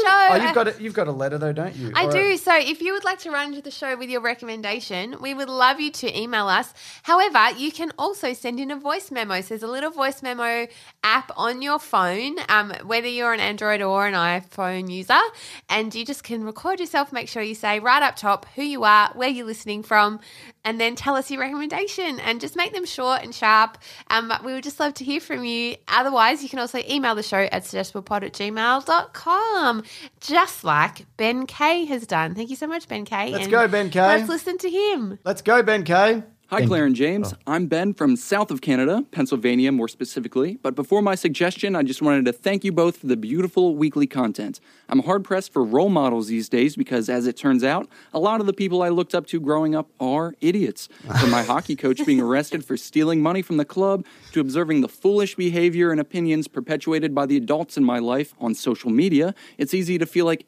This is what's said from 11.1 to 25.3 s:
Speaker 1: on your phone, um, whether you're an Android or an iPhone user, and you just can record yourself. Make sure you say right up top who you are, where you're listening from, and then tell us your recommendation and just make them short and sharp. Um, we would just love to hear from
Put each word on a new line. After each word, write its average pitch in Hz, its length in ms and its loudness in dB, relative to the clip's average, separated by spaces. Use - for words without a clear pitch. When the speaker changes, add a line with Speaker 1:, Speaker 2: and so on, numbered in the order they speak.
Speaker 1:
on 247 280 -2
your 294 160 -2
phone, 214 560 -2
um, 208 260 2
whether 226 220 -2
you're 240 260 -2
an 220 60 -2
Android 208 420 0
or 196 240 2
an 202 80 0
iPhone 185 800 -2
user, 185 260 2
and 220 280 -2
you 226 100 -6
just 277 180 -8
can 226 200 -8
record 330 360 -6
yourself. 285 320 -2
Make 233 160 -8
sure 233 140 -8
you 214 140 -8
say 214 240 -2
right 254 240 4
up - 140 0
top 202 280 0
who 269 60 -8
you 277 220 -4
are, 208 320 8
where 254 140 -2
you're 247 180 -6
listening 214 340 -8
from, 214 380 2
and 226 160 -4
then 233 160 0
tell 277 200 -2
us 269 160 -4
your 269 80 -6
recommendation 339 800 -6
and 233 200 -4
just 277 160 -12
make 339 160 -4
them 370 140 -8
short 254 380 -2
and 240 100 -14
sharp. 220 460 2
Um, 226 200 0
we 262 100 -8
would 247 100 -10
just 285 160 -10
love 294 160 -2
to 269 80 -14
hear 285 180 -6
from 254 220 -10